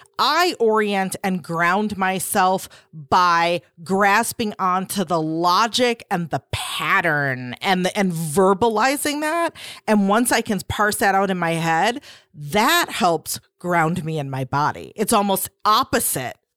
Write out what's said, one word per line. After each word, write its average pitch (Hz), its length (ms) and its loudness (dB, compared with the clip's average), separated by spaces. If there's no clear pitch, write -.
I 302 400 2
orient 208 680 0
and 185 180 -2
ground 180 540 -2
myself 190 720 0
by 170 680 2
grasping 202 720 0
onto 185 460 -2
the 165 180 0
logic 190 880 0
and 175 200 -4
the 139 120 -4
pattern 147 1080 -2
and 185 240 0
the, 185 120 -2
and 190 160 0
verbalizing 208 1080 0
that. 320 320 -2
And 208 200 4
once 233 240 2
I 294 100 2
can 208 180 -4
parse 208 280 0
that 196 180 2
out 196 140 2
in 185 100 -2
my 170 140 0
head, 165 480 0
that 220 560 0
helps 170 500 0
ground 170 460 0
me 160 140 -4
in 139 100 -6
my 135 160 -4
body. 127 500 -4
It's 202 180 -2
almost 202 360 0
opposite. 214 720 0